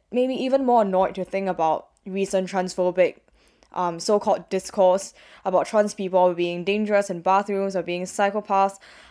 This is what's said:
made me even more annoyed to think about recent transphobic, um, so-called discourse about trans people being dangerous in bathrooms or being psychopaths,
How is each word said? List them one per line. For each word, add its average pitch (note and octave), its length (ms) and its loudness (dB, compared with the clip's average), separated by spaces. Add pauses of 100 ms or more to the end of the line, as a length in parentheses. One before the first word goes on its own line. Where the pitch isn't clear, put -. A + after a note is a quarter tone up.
(100)
made B3 180 0
me C4 80 -4
even C4 280 0
more A#3+ 180 4
annoyed F#3 340 0
to F#3 80 -6
think G3 240 -4
about E3 400 -2 (180)
recent F#3+ 420 -2
transphobic, F3+ 680 0 (560)
um, E3+ 280 -4
so-called G#3 480 0
discourse F#3+ 640 2 (320)
about F#3 220 0
trans G#3 280 0
people F3+ 400 2
being F3 300 -2
dangerous G3+ 460 0
in F3 100 -6
bathrooms G3 560 0
or F3 60 -2
being F3 200 -4
psychopaths, G3 760 0 (320)